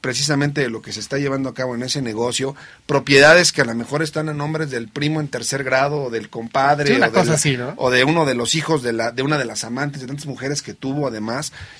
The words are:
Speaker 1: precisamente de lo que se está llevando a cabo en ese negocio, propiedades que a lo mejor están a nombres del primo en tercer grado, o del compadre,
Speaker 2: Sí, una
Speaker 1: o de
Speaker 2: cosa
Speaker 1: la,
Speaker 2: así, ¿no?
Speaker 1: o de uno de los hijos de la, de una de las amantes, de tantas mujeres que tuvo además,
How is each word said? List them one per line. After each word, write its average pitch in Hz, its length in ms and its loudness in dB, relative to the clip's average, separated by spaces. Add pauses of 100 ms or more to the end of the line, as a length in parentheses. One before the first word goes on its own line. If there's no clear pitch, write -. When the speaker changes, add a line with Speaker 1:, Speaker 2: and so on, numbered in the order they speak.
Speaker 1:
precisamente 143 600 0
de 123 60 0
lo 113 140 -8
que 107 100 -12
se - 60 -8
está 123 200 -6
llevando 135 300 -2
a 120 60 -10
cabo 127 220 -4
en 120 80 -4
ese 131 180 -4
negocio, 120 540 -2 (300)
propiedades 143 680 6
que - 100 0
a - 20 0
lo 117 100 -4
mejor 127 280 -4
están 156 260 -4
a 151 60 -6
nombres 151 360 -4
del 117 180 -8
primo 151 320 -2
en 143 80 -4
tercer 131 360 -6
grado, 131 400 0
o 123 60 -6
del 110 180 -6
compadre, 139 640 2
Speaker 2:
Sí, 254 60 4
una - 100 4
Speaker 1:
o - 40 0
de - 40 -2
Speaker 2:
cosa 180 160 4
Speaker 1:
la, 160 60 4
Speaker 2:
así, 143 200 2
¿no? 127 200 -6
Speaker 1:
o 131 140 0
de 127 140 6
uno 160 200 4
de 131 100 2
los 120 220 -2
hijos 151 260 0
de 120 100 -2
la, 113 200 -2
de 127 100 -4
una 147 160 0
de 131 60 -2
las 110 200 -6
amantes, 139 360 -6
de 127 80 -12
tantas 147 180 -10
mujeres 135 360 -6
que - 120 -12
tuvo 139 340 -4
además, 113 440 -6 (280)